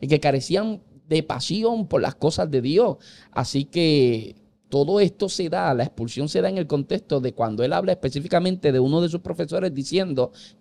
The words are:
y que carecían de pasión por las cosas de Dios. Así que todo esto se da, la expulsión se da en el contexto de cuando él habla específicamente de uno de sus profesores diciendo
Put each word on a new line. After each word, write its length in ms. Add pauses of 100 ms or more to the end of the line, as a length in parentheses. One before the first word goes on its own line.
y 80
que 100
carecían 640 (260)
de 140
pasión 640
por 140
las 140
cosas 340
de 120
Dios. 340 (360)
Así 340
que 720 (320)
todo 320
esto 260
se 220
da, 240
la 100
expulsión 460
se 120
da 80
en 80
el 80
contexto 540
de 140
cuando 280
él 120
habla 180
específicamente 800
de 80
uno 220
de 80
sus 100
profesores 540
diciendo 580 (300)